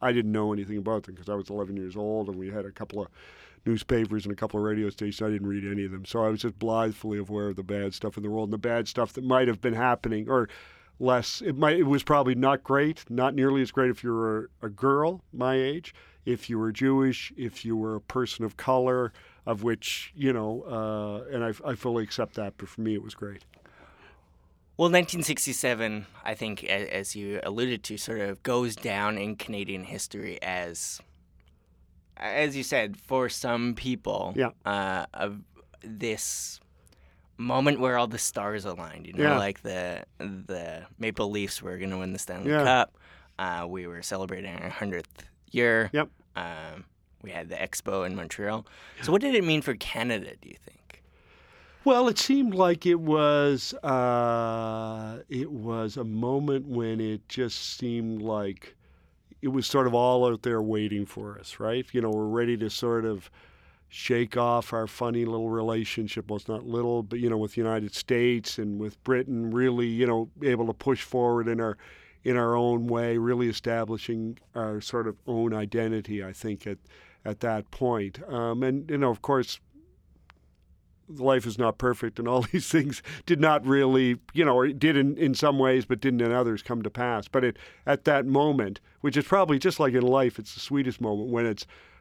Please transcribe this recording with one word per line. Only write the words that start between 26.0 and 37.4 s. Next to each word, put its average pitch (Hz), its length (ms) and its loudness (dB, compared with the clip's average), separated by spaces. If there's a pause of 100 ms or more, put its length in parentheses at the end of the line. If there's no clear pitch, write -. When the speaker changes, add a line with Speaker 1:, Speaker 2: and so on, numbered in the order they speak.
Speaker 2:
I 110 100 -4
think, 107 300 -8
a-, 98 300 -2
as 98 220 -6
you 104 260 -6
alluded 117 420 -2
to, 107 120 -8
sort 110 240 -6
of 98 220 -6
goes 123 340 0
down 104 420 -2
in 104 180 -6
Canadian 98 480 -8
history 95 580 -10
as, 90 580 -6 (1160)
as 139 400 -2
you 135 60 -4
said, 110 340 -2
for 131 320 -2
some 120 460 -2
people, 101 640 -4
Speaker 1:
Yeah. 123 140 2 (140)
Speaker 2:
uh, 98 480 -2
of 101 280 -6 (420)
this - 800 -8 (760)
moment 131 440 2